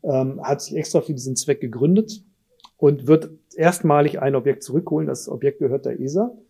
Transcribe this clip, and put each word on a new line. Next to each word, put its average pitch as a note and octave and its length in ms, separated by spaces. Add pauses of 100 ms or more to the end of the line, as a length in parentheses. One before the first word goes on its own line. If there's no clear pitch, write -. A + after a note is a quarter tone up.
ähm, C3+ 400
hat C#3+ 180
sich - 160
extra D#3 240
für D3+ 140
diesen C3 220
Zweck - 240
gegründet D3 600 (540)
und C#3 300
wird D#3+ 240 (240)
erstmalig D3+ 680
ein C3+ 140
Objekt C3 280
zurückholen. D#3 440
Das C3 220
Objekt - 320
gehört C3+ 260
der B2 140
esa. F#3+ 320 (160)